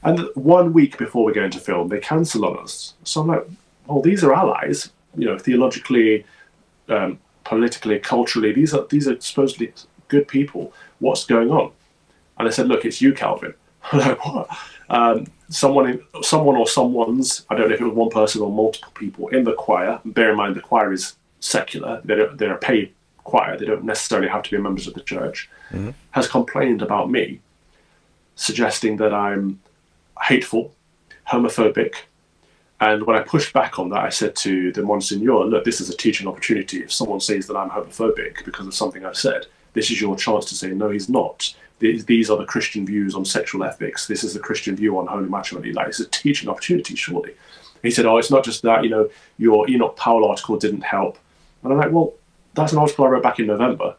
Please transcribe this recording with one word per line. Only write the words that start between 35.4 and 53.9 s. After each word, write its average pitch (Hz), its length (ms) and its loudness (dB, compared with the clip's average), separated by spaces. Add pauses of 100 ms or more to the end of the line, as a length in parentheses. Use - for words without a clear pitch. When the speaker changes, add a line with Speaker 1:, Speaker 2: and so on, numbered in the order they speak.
Speaker 1:
"Look, 107 200 0
this - 180 -2
is 87 80 -8
a - 60 -10
teaching 107 300 -2
opportunity. 95 520 -4
If - 140 -8
someone 101 280 -4
says 98 280 -4
that 101 80 -6
I'm 98 120 -4
homophobic - 800 -4
because - 200 -12
of 98 80 -12
something 95 300 -6
I've 92 120 -10
said, - 300 -2 (280)
this 113 160 -2
is 107 100 -4
your 101 160 -2
chance 104 300 -2
to - 80 -10
say, 92 160 -8
'No, 104 180 -2
he's 101 220 -4
not. - 440 -2 (260)
Th-, 110 260 2
these 113 240 4
are 104 80 4
the 104 80 -6
Christian 104 400 -4
views 98 280 -2
on 95 120 -4
sexual - 380 -4
ethics. 110 420 -8
This 104 180 -6
is 104 80 -6
the 101 80 -8
Christian 107 360 -6
view 104 200 0
on 90 120 -4
holy 98 200 -4
matrimony. 98 440 -8
Like, - 160 -4
it's 110 120 -8
a 107 80 -6
teaching - 400 -2
opportunity, - 460 -2
surely.'" - 400 -8 (480)
He 120 80 0
said, 117 160 2
"Oh, 113 100 6
it's 117 140 2
not 135 140 6
just 110 180 -8
that, 113 200 4
you 117 60 0
know, 110 220 2 (260)
your 110 320 6
Enoch 120 280 2
Powell 113 280 4
article 104 320 0
didn't 104 280 -2
help." 101 340 -4 (460)
And 127 80 0
I'm 139 60 4
like, 143 140 2
"Well, 165 200 2 (400)
that's 151 200 0
an 156 60 2
article 147 260 2
I 131 40 6
wrote 131 140 2
back 120 180 0
in 110 60 2
November 107 520 0